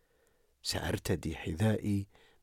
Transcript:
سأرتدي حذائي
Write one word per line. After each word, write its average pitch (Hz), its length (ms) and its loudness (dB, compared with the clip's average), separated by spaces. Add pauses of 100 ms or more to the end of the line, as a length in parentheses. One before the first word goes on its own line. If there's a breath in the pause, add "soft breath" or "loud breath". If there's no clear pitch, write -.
(640)
سأرتدي - 760 -2
حذائي 101 680 2 (360 soft breath)